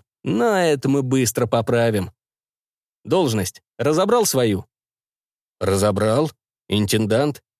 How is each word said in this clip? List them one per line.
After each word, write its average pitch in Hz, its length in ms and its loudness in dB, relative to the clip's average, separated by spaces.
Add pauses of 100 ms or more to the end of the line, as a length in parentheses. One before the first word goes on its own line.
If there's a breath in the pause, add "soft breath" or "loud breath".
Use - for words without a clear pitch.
(240)
но 220 340 0
это 151 320 0
мы 139 120 0
быстро 127 460 0
поправим. 117 640 0 (920)
Должность 117 600 -2 (140)
разобрал 190 480 2
свою?" 113 400 0 (960)
"Разобрал. 104 720 0 (360)
Интендант". 110 760 0 (160)